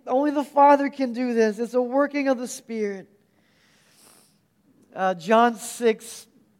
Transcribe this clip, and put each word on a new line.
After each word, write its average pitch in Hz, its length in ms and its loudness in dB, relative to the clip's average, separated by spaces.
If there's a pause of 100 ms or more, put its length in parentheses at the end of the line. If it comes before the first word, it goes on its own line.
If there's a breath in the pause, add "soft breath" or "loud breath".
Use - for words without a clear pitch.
only 285 260 0
the 277 120 -2
Father 277 460 4
can 262 220 -4
do 240 220 -4
this. 220 240 2
It's 233 140 -6
a 247 80 0
working 277 480 0
of 269 80 2
the 240 120 -8
Spirit. 202 600 -8 (1900 soft breath)
Uh, 190 200 -2
John 220 400 2
six, - 720 -6 (340)